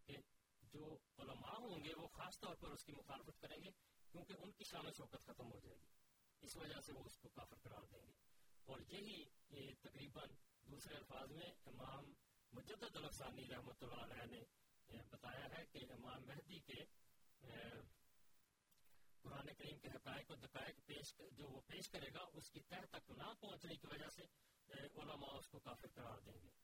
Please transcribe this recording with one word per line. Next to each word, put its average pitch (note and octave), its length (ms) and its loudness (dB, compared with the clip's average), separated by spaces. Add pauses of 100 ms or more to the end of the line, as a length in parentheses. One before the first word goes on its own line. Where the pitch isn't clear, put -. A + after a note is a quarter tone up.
کہ C#3 120 0 (460)
جو D3+ 360 -2 (200)
علماء C#3 400 2
ہوں F#3+ 260 4
گے D#3+ 100 6
وہ D#3+ 140 2
خاص F3+ 320 2
طور F3+ 140 6
پر E3+ 140 2
اس D3 160 2
کی D#3 80 -2
مخالفت - 480 -2
کریں D3+ 220 0
گے، F#3 80 0 (400)
کیونکہ F3 280 0
ان F#3+ 140 -2
کی - 120 -2
شان D#3+ 220 4
و D#3+ 100 4
شوکت - 300 -2
ختم A#2+ 260 -2
ہو G2+ 60 -2
جائے - 180 -6
گی، - 100 -8 (540)
اس - 160 0
وجہ D3+ 240 4
سے - 120 0
وہ C3 120 0
اس - 140 -4
کو - 100 -10
کافر - 340 -4
قرار - 200 -2 (100)
دیں - 140 -8
گے۔ - 60 -10 (520)
اور C3 240 2
یہی، G3+ 360 2 (260)
یہ C#3 200 2 (100)
تقریباً - 480 0 (320)
دوسرے - 340 -2
الفاظ C3+ 380 2
میں E3+ 180 2 (160)
امام C3 460 0 (400)
مجدد G#3 440 2
الافسانی C3 520 2
رحمۃ B2 320 2
اللہ B2 140 2
علیہ A#2+ 320 2
نے، A#2 180 0 (420)
اے، A#3 120 -2 (120)
بتایا C3 480 2
ہے E3 140 2
کہ - 60 0
امام B2+ 480 0
مہدی C#3+ 320 0
کے، - 260 0 (560)
اے، A#2 400 0 (1400)
قرآن - 340 0
کریم - 240 0
کے - 100 0
حقائق C3+ 420 2
و D#3 40 2
دقائق C3 520 0
پیش، C#3+ 280 2 (180)
جو C#3+ 160 0
وہ C3 180 0
پیش - 220 2
کرے C#3 260 2
گا، F3+ 180 4
اس D#3 180 -2
کی D#3+ 100 -4
تہ - 140 0 (160)
تک - 200 0
نہ D3+ 300 2
پہنچنے F3 360 2
کی - 100 -2
وجہ D#3 220 2
سے، - 140 -2 (440)
اے، C#3+ 340 0
علماء C#3+ 380 2
اس C3 100 -2
کو - 100 -4
کافر - 360 -2
قرار A#2 240 2
دیں F#2+ 240 -4
گے۔ F2+ 60 -8 (160)